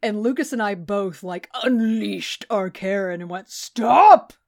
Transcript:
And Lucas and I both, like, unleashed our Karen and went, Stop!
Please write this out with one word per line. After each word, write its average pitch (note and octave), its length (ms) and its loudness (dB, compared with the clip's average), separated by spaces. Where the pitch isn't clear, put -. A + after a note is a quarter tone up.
And G#3+ 200 -4
Lucas C4 280 -2
and A#3 100 -6
I G#3 140 -2
both, F#3+ 460 -6
like, F3+ 280 -12
unleashed A3 840 -2
our G3 200 -2
Karen F#3+ 520 -6
and F3 80 -12
went, F3+ 200 -12
Stop! D4+ 840 4